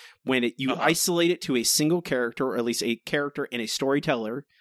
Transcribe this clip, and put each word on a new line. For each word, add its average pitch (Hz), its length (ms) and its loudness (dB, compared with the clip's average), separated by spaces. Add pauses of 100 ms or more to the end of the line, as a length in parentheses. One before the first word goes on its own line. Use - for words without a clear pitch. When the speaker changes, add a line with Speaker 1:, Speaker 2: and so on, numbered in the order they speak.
(240)
Speaker 1:
When 131 220 2
it, 117 120 -2
you 131 140 -2
Speaker 2:
Uh-huh. - 100 -4
Speaker 1:
isolate 170 480 2
it 175 120 -2
to 131 160 0
a 117 60 2
single 156 380 2
character, 127 460 -2
or 123 100 -2
at 120 60 0
least 117 200 -2
a 117 120 0 (100)
character 143 460 -4
and 120 100 -4
a 110 60 -4
storyteller, 135 800 -2 (160)